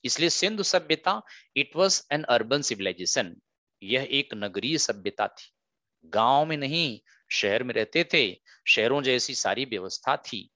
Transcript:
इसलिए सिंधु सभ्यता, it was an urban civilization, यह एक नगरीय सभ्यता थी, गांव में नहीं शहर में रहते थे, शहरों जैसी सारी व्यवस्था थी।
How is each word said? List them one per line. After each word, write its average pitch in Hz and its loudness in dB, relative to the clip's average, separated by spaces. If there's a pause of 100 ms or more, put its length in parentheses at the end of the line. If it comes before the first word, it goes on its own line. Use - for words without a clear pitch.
इसलिए 147 0
सिंधु 202 0
सभ्यता, 180 0 (360)
it 143 -2
was 190 4 (120)
an 151 -2
urban 120 2
civilization, 95 -2 (500)
यह 127 0
एक 139 -2
नगरीय 104 -4
सभ्यता 101 -2
थी, - -16 (520)
गांव 131 4
में 156 -4
नहीं 143 -2 (320)
शहर 107 0
में 123 -6
रहते 156 0
थे, 123 0 (260)
शहरों 127 2
जैसी 127 0
सारी 110 0
व्यवस्था 113 -4
थी। - -12